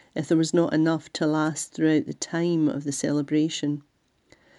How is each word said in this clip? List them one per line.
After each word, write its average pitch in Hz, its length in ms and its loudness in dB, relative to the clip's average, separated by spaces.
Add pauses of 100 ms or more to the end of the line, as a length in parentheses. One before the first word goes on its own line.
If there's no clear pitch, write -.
(160)
if 151 120 -4
there 160 120 4
was 160 120 0
not 170 220 2
enough 160 400 0
to 160 140 -2
last 156 440 -2
throughout 156 360 2
the 143 80 -8
time 170 520 0
of 147 160 -2
the 143 80 -6
celebration. 147 920 -2 (760)